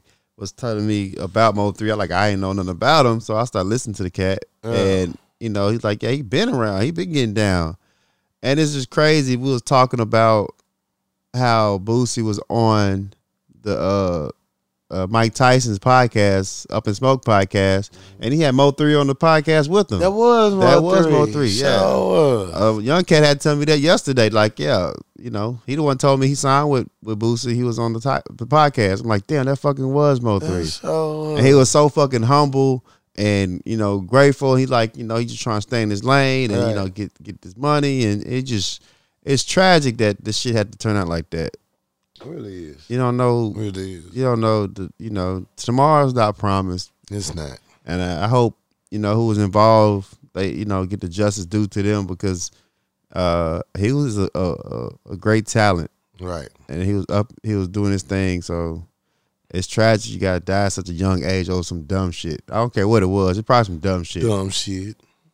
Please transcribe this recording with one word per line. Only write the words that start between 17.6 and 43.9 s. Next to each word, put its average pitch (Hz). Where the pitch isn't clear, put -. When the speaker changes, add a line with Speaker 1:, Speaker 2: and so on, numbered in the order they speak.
Speaker 1:
and 117
he 156
had 139
Mo 139
three 151
on 143
the 135
podcast 156
with 196
him. 101
Speaker 2:
That 180
was 226
Mo 190
Speaker 1:
That 147
was 180
Speaker 2:
three. 160
Speaker 1:
Mo 147
three, 139
yeah. 120
Speaker 2:
Sure -
was. 85
Speaker 1:
Uh, 107
young 143
cat 151
had 143
to -
tell 147
me 147
that 151
yesterday. 139
Like, 107
yeah, 117
you 120
know, 113
he 135
the 156
one 139
told 139
me 135
he 139
signed 139
with, 131
with 110
Boosie. 117
He 123
was 120
on 117
the 113
ti-, 135
the 113
podcast. 127
I'm 117
like, 101
"Damn, 143
that 135
fucking 139
was 143
Mo 107
Speaker 2:
That 156
Speaker 1:
three." 87
Speaker 2:
sure 156
was. 151
Speaker 1:
And 131
he 135
was 135
so 147
fucking 131
humble 135
and, 98
you 113
know, 101
grateful. 131
He, 131
like, 117
you 120
know, 113
he 120
just 117
trying 110
to 104
stay 117
in 107
his 104
lane 131
and, 113
you 120
Speaker 2:
Right. 110
Speaker 1:
know, 98
get, 95
get 95
this 95
money. 139
And 104
it 127
just, 117
it's 139
tragic 165
that 107
this 107
shit 120
had 107
to -
turn 107
out 95
like 85
that. 82
Speaker 2:
It -
really 104
is. 73
Speaker 1:
You 120
don't 123
know. 120
Speaker 2:
It -
really 95